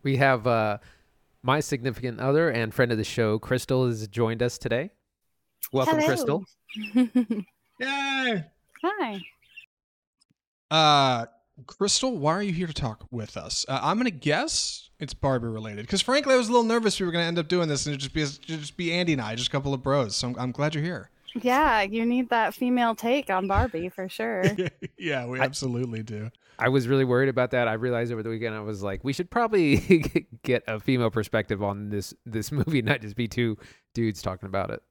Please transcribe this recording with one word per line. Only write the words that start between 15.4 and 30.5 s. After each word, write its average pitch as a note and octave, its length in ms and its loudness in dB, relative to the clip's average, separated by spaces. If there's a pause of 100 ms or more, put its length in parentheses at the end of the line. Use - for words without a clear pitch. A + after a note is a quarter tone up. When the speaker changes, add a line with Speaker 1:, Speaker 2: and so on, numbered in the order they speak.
Speaker 3:
related, A2 420 -8
'cause G3 120 2
frankly, C4+ 320 4
I B3+ 40 8
was A#3+ 100 2
a A#3 60 0
little A#3 120 6
nervous A3+ 320 2
we F#3+ 80 0
were E3+ 60 0
gonna E3+ 140 0
end E3+ 120 0
up E3 120 -2
doing F3 180 2
this C#3+ 180 -2
and D3 80 -2
it'd C3+ 60 -6
just C3+ 140 -8
be, D#3 80 0
it'd C#3+ 200 -4 (200)
just D3 160 -12
be E3+ 160 -2
Andy F3 180 2
and C3 100 2
I, A2 140 -4
just B2 140 -4
a - 20 -4
couple C#3 220 0
of B2+ 100 -4
bros. C3+ 320 2
So B2 140 -2
I'm, B2 100 -6
I'm B2+ 140 -2
glad D3+ 220 -2
you're D3 80 -2
here. D#3+ 260 -6 (320)
Speaker 2:
Yeah, B3 400 4
you A3 240 0
need A#3+ 240 0
that A3+ 260 2
female B3 400 2
take B3+ 340 0
on F#3+ 200 0
Barbie G3 400 0
for F#3 180 -10
sure. G#3+ 380 -4 (260)
Speaker 3:
<laughs> - 260 -16
Yeah, C#3+ 300 -4
we B2+ 120 -6
Speaker 1:
I C3 40 2
Speaker 3:
absolutely B2 600 -4
do. G#2+ 280 -10 (260)
Speaker 1:
I A#2+ 100 0
was B2+ 220 2
really C3+ 160 4
worried B2+ 240 4
about B2 220 0
that. A#2+ 180 2
I A2 40 0
realized A#2 380 -2
over A2+ 100 -4
the A2 80 -6
weekend, A2+ 240 -4
I A2 60 -8
was G#2 240 -6
like, G2 180 -4
"We C3+ 120 -4
should F3 180 -6
probably F3+ 960 4 (100)
<laughs> - 60 -20
get B2 240 2